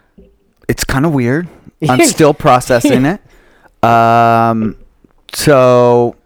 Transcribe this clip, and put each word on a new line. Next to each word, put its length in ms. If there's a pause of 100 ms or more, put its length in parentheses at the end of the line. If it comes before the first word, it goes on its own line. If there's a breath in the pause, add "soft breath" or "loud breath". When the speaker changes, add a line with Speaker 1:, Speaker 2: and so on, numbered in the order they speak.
(680 soft breath)
Speaker 1:
It's 160
kinda 260
weird. 380 (200)
Speaker 2:
<laughs> 220
Speaker 1:
I'm 120
still 320
processing 720
it. 160 (640 soft breath)
Um, 920 (560)
so 840 (100)